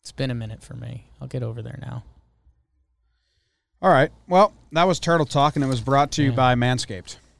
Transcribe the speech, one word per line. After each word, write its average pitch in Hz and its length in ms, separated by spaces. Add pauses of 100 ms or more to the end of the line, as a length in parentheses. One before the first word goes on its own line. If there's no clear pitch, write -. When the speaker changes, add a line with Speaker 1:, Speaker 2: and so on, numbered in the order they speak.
Speaker 1:
It's - 100
been 135 200
a 123 40
minute 110 280
for - 120
me. 117 300 (160)
I'll 131 60
get 127 160
over 113 180
there 117 200
now. 120 220 (1800)
Speaker 2:
All 185 100
right. 147 200 (160)
Well, 190 260 (180)
that 165 140
was 185 140
Turtle 165 260
Talk, 143 300
and 143 80
it 135 40
was 127 140
brought 139 320
to 151 100
you 135 80
Speaker 1:
Yeah. 117 40
Speaker 2:
by 127 200
Manscaped. 120 640 (220)